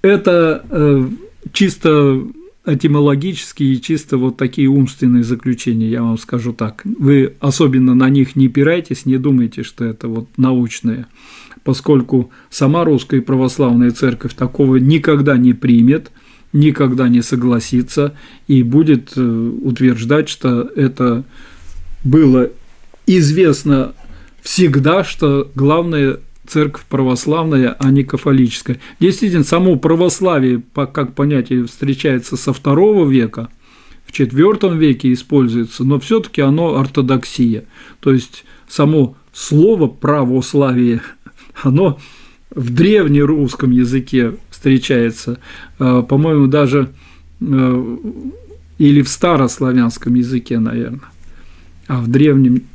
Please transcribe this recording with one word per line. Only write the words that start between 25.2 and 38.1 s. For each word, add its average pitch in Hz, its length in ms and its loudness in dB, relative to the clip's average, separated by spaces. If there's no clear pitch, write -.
главная 147 640 0
церковь 147 380 -2
православная, 135 880 0
а 135 120 0
не 139 140 2
католическая. 131 760 -2
Действительно, 180 460 0
само 175 320 2
православие, 160 840 0
по-, 131 280 -6
как 135 280 -6
понятие, 131 520 -2
встречается 135 680 -4
со - 160 -4
второго 165 560 2
века, 113 400 -2
в - 80 -20
четвёртом 170 640 0
веке 135 340 0
используется, 123 720 -2
но 139 160 0
всё-таки 220 400 -4
оно 151 360 0
ортодоксия. 131 880 -2
То 139 120 0